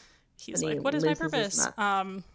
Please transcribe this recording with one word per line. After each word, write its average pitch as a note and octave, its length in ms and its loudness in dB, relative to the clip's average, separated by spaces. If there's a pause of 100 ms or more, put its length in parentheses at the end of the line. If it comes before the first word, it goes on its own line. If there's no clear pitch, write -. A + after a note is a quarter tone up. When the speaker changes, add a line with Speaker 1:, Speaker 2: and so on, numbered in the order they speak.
(380)
Speaker 1:
he's - 240 -6
Speaker 2:
And - 80 0
Speaker 1:
like, D3+ 40 0
Speaker 2:
he C#3+ 60 -2
Speaker 1:
"What C#4 160 0
is D4+ 80 0
my D#4 80 6
Speaker 2:
loses D4+ 100 -2
his D#4+ 100 -2
Speaker 1:
purpose?" G#3 340 2
Speaker 2:
nut. - 140 -4
Speaker 1:
Um, G3 440 0 (120)